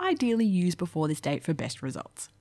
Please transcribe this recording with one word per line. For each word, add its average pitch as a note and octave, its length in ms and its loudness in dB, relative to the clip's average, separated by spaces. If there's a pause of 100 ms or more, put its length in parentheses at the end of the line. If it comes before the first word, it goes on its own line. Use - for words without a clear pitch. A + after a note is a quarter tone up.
ideally A#3+ 460 2
use F3+ 300 4
before D#3+ 320 -2
this D3+ 120 -2
date C#3+ 220 -2
for D#3+ 120 0
best C3+ 280 -6
results. - 460 -10 (120)